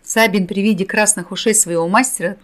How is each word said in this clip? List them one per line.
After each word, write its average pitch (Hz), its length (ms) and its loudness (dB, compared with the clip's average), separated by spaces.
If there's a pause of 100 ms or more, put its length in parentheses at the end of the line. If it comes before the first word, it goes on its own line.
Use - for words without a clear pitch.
Сабин 208 440 2
при 202 160 -4
виде 196 240 0
красных 208 460 -2
ушей 208 220 -2
своего 170 340 0
мастера 202 560 0